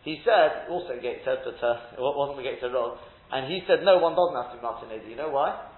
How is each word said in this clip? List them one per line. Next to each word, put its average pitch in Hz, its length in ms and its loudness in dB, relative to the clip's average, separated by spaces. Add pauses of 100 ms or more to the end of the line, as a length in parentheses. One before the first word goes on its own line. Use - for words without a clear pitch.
he 156 200 -10
said, 190 480 4
also 131 220 -6
in 120 80 -8
Gateshead, 127 420 -4
but, - 160 -10
uh, 120 380 -2
it - 20 -12
wa-, 139 160 0
wasn't 143 240 -2
the 127 80 -6
Gateshead 123 240 -6
Rav, 117 260 -2 (340)
and 131 200 -4
he 185 160 -4
said, 170 160 4
"No, 185 160 8
one 165 160 2
doesn't 170 240 4
have 120 140 -8
to 120 40 -16
do 117 60 -12
Matin 113 240 -8
Neder." 110 220 -12
You 113 100 -12
know 156 100 -6
why? 143 220 2 (260)